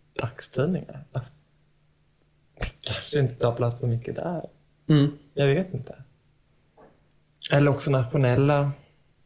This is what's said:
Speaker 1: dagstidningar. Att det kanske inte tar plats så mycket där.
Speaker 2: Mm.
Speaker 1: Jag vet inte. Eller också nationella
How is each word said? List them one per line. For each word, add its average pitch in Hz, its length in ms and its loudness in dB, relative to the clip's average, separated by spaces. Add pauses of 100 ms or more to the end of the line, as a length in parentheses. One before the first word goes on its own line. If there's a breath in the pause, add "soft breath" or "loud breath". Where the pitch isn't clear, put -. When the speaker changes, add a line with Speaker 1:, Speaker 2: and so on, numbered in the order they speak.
(200)
Speaker 1:
dagstidningar. - 920 -4
Att - 200 -8 (1300)
det - 60 -2 (160)
kanske - 380 -4
inte 127 160 2
tar 120 200 0
plats 120 240 -2
så 123 80 -2
mycket 117 280 -4
där. 170 340 -6 (380)
Speaker 2:
Mm. 147 240 4 (220)
Speaker 1:
Jag 143 140 2
vet 170 260 0
inte. - 220 -10 (1600)
Eller 143 200 4
också 143 200 -2
nationella 139 800 2 (540)